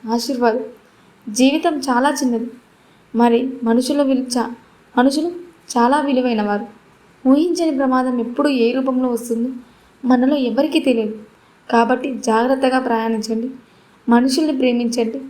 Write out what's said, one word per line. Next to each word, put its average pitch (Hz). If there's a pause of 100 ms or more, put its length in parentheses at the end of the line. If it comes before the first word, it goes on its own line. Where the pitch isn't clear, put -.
(120)
ఆశీర్వాదం. 233 (680)
జీవితం 285
చాలా 262
చిన్నది, 247 (640)
మరి 240
మనుషుల 254
విలు-, 254
చా-, 240 (440)
మనుషులు 277 (500)
చాలా 254
విలువైన 254
వారు. 208 (600)
ఊహించని 320
ప్రమాదం 254
ఎప్పుడు 247
ఏ 240
రూపంలో 254
వస్తుందో 233 (560)
మనలో 254
ఎవరికీ 277
తెలియదు. 226 (520)
కాబట్టి 254
జాగ్రత్తగా 254
ప్రయాణించండి, 226 (580)
మనుషుల్ని 262
ప్రేమించండి, 240